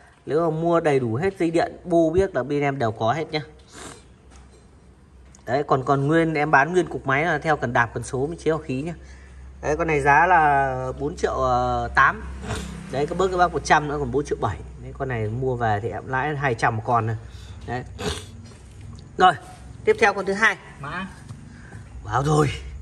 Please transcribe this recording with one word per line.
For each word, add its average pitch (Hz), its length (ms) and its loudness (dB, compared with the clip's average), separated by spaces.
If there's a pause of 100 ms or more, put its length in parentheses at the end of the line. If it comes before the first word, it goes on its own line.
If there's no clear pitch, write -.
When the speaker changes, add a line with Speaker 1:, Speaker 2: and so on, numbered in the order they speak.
(260)
Speaker 1:
nếu 160 240 0
mà 156 80 -2
mua 170 220 2
đầy 147 200 2
đủ 117 160 -2
hết 190 240 -2
dây 165 120 2
điện, 165 200 0 (120)
bô 165 260 4
biếc 185 260 2
là 127 80 0
bên 143 180 -2
em 139 180 0
đều 113 120 0
có 113 220 0
hết 156 180 -6
nhá. 151 100 -4 (2000)
Đấy, 139 220 0
còn, 131 160 2
còn 139 240 2
nguyên, 160 260 4
em 151 180 0
bán 160 220 6
nguyên 180 140 4
cục - 200 -8
máy 139 180 2
là 160 120 0
theo 151 200 0
cần 127 160 -4
đạp, 117 200 4
cần 117 100 -6
số 135 240 -4
mới 170 100 -6
chế 156 140 0
vào 156 80 0
khí 131 220 -6
nhá. 165 120 -8 (680)
Đấy, 147 160 0
con 165 100 -2
này 151 140 2
giá 143 240 6
là 139 760 4
bốn 147 160 -4
triệu 147 200 -2 (600)
tám. 175 280 4 (680)
Đấy, 143 160 -2
các 175 100 -6
bớt 185 100 4
các 185 100 -2
bác 175 160 4
một 143 120 -2
trăm 151 220 4
nữa 143 120 -2
còn 127 120 -4
bốn 143 140 0
triệu - 160 -4
bảy. 98 160 -2 (260)
Đấy, 131 140 -12
con 135 100 -4
này 113 200 -2
mua 127 280 -2
về 110 280 0
thì 107 60 -2
em - 180 -10
lãi 131 280 -2
hai 135 200 0
trăm 113 200 0
một 110 100 -4
con 117 220 2
này. 113 80 -2 (520)
Đấy. 123 160 -8 (1300)
Rồi, 185 160 8 (520)
tiếp 214 140 4
theo 202 140 4
con 190 120 -4
thứ 196 80 -2
hai. 208 240 2 (220)
Speaker 2:
Mã. 165 280 -10 (960)
Speaker 1:
Vào 113 200 0
rồi. 151 240 4 (340)